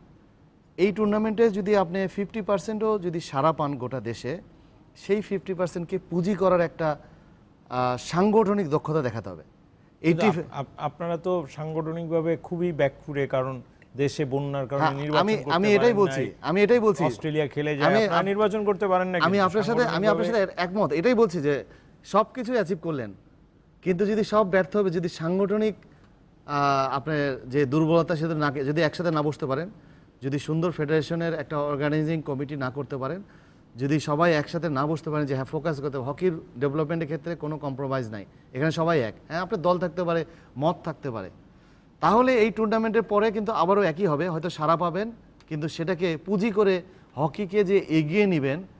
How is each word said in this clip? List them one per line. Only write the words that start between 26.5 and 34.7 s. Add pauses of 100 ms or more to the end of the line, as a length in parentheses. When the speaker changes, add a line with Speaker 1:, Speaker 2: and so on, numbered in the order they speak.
Speaker 1:
আপনার
যে
দুর্বলতা
সেটা
না,
যদি
একসাথে
না
বসতে
পারেন, (520)
যদি
সুন্দর
ফেডারেশনের
একটা
অর্গানাইজিং
কমিটি
না
করতে
পারেন, (560)
যদি
সবাই
একসাথে
না